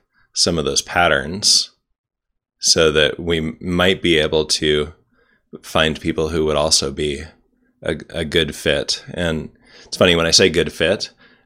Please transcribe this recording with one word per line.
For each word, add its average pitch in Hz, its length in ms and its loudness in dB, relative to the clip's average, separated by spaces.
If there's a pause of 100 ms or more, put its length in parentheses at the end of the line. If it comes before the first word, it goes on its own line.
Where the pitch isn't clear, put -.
(340)
some 85 260 0
of 71 60 -4
those 69 180 -2
patterns 85 880 0 (880)
so 80 320 4
that 73 280 2
we 82 400 -2
might 90 440 0
be 85 160 4
able 76 260 0
to 76 480 -2 (720)
find 80 360 -2
people 78 300 -4
who 78 160 0
would 76 100 0
also 73 360 0
be 71 320 -6 (580)
a, 82 140 -4 (160)
a 85 120 -6
good 76 320 0
fit. - 480 -2 (120)
And 80 340 -4 (380)
it's - 100 -12
funny, 92 180 4
when 82 120 2
I 82 40 2
say 190 180 6
good 80 220 0
fit, 87 380 -2 (360)